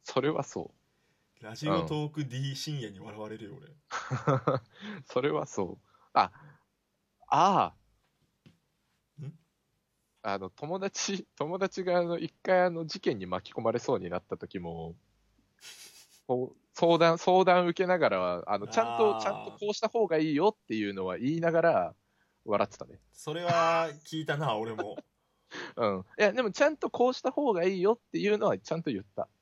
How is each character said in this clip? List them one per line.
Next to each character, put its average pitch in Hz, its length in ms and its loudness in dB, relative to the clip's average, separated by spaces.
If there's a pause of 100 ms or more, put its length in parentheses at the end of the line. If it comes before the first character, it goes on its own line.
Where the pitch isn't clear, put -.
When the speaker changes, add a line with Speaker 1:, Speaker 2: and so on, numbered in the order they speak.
Speaker 1:
そ - 180 -2
れ 139 80 2
は 151 140 -2
そ - 280 -10 (680)
う。 - 20 -20
Speaker 2:
ラ 110 120 -12
ジ 151 140 -4
オ 85 160 2
ト 151 220 -4
ー 151 40 -8
ク 151 140 -6
D 131 300 -6
深 147 240 -6
夜 113 120 -8
に 95 80 -16
笑 107 200 -16
わ 107 100 -8
れ 110 80 -10
る 110 80 -14
よ、 101 60 -14
Speaker 1:
う - 40 -16
ん。 - 20 -18
Speaker 2:
俺。 - 180 -20 (140)
Speaker 1:
<laughs> 139 1160 -4
そ - 160 -2
れ 143 100 0
は 151 140 -2
そ - 360 -8
う。 - 60 -20 (260)
あ、 95 180 2 (960)
あ 156 460 4 (1400)
あ。 151 40 -14
Speaker 2:
ん？ 147 120 -12 (920)
Speaker 1:
あ 98 160 -2
の、 95 100 -8
友 170 300 -8
達、 190 560 -6
友 165 240 -4
達 185 240 -2
が 180 160 2
あ - 20 2
の、 170 160 0
一 160 240 -6
回 185 200 4
あ 180 100 4
の、 165 160 -6
事 196 120 -8
件 131 200 0
に 92 80 -8
巻 92 240 -6
き - 40 -12
込 - 60 -6
ま 113 100 2
れ 117 60 0
そ 123 200 0
う - 20 0
に 90 100 -6
な 87 80 -4
っ - 100 -6
た 92 100 -8
時 - 200 -10
も、 85 380 -8 (1300)
こ 127 300 -4
う、 - 20 -20 (160)
相 170 240 6
談、 165 220 6
相 185 260 4
談 180 220 6
受 170 160 0
け 180 40 0
な 180 120 4
が 139 100 6
ら、 90 380 0
あ 104 100 0
の、 101 100 -6
ち - 120 0
ゃ 226 40 4
ん 233 140 -2
と、 214 200 4
Speaker 2:
あ - 20 -6
ー。 - 20 -6
Speaker 1:
ち 214 60 -2
ゃ 196 40 -2
ん 104 140 -10
と 202 60 -12
こ - 180 -8
う 208 60 -2
し - 40 -10
た 220 80 -2
方 214 200 0
が 165 100 2
い 156 140 2
い 143 40 0
よ 190 240 2
っ - 80 -20
て 117 60 -4
い 107 160 0
う 98 60 -6
の 95 100 -4
は 92 140 -4
言 139 160 -2
い 170 60 -2
な 165 100 2
が 165 100 2
ら、 120 340 2 (500)
笑 101 220 2
っ - 20 -14
て - 100 -20
た - 60 -12
ね。 120 140 -20 (140)
Speaker 2:
そ 151 220 -10
れ 175 80 -6
は 165 480 2 (120)
聞 156 200 -8
い - 20 -6
た 147 120 -2
な、 131 200 0
俺 113 160 -4
も。 - 240 -8 (520)
Speaker 1:
<laughs> - 280 -12
う 117 100 2
ん。 95 180 -2 (140)
い - 20 4
や、 202 120 4
で 254 100 0
も 208 80 0
ち - 100 0
ゃ 294 80 6
ん 311 60 -4
と - 140 -4
こ 247 200 2
う 254 40 0
し - 80 -8
た 262 100 -2
方 285 220 0
が 175 100 0
い 190 140 2
い 180 40 0
よ 202 120 4
っ 233 60 -2 (120)
て 165 80 -2
い 190 140 0
う 208 40 0
の 208 100 2
は 110 100 2
ち - 120 -14
ゃ 160 60 -2
ん 165 80 -6
と 160 80 -2
言 98 100 -4
っ - 40 -14 (100)
た。 - 140 -6 (120)